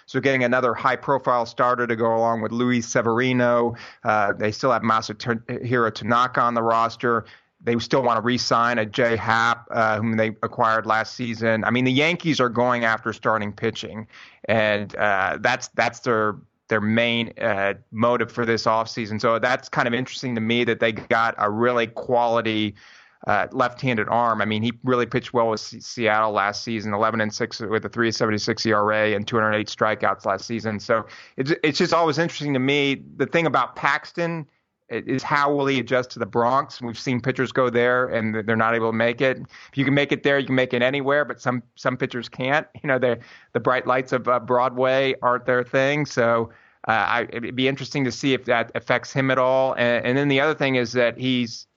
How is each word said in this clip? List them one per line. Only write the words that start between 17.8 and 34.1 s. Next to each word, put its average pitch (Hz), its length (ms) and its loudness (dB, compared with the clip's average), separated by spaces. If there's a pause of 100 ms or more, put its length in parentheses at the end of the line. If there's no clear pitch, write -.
motive 117 400 0
for 120 140 -4
this 113 180 0
offseason. 110 560 -2
So 113 180 2
that's 123 300 -2
kind 139 180 0
of 120 80 0
interesting 127 420 -4
to 113 60 -2
me 117 220 2
that 113 160 0
they 113 140 2
got 113 440 0
a 104 140 0
really 117 360 2
quality, 113 880 0 (520)
uh, 101 240 2
left-handed 123 560 -2
arm. 113 340 2
I 101 40 0
mean, 107 180 -2
he 120 80 0 (120)
really 123 220 2
pitched 120 280 -4
well 113 160 2
with 110 100 -2
Se-, - 220 -14
Seattle 110 500 0
last 101 320 -2
season, 107 300 -4
eleven 110 260 0
and 107 140 -2
six - 260 -6
with 110 260 -2
a 101 40 -8
three 113 220 0
seventy-six 107 540 -2
E 113 60 2
R 104 220 2
A 107 200 2
and 104 140 -4
two 120 80 -2
hundred 107 200 2
eight 107 120 -2
strikeouts 107 580 -2
last 98 200 -2
season. 110 340 -6
So 110 260 0 (300)
it's, 135 180 0 (100)
it's 151 140 2
just 170 160 2
always 160 240 2
interesting 151 360 -2
to 131 60 0
me. 139 440 0 (140)
The 135 100 0
thing 165 180 2
about 131 300 0
Paxton 160 720 -4 (420)